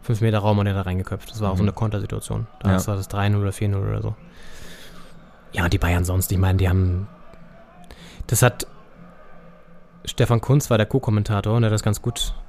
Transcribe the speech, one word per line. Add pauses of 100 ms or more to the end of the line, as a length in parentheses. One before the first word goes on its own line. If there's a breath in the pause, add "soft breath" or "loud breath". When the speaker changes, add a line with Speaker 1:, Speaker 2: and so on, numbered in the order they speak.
Speaker 1:
fünf
Meter
Raum
und
er
da
reingeköpft.
Das
war
auch
so
Speaker 2:
Mhm.
Speaker 1:
eine
Kontersituation. (140)
Da
Speaker 2:
Ja.
Speaker 1:
ist
das
drei
null
oder
vier
null
oder
so. (1400 loud breath)
Ja,
und
die
Bayern
sonst,
ich
meine,
die
haben, (1200 loud breath)
das
hat (1400)
Stefan
Kunz,
war
der
Co-Kommentator,
und
er
hat
das
ganz
gut (160)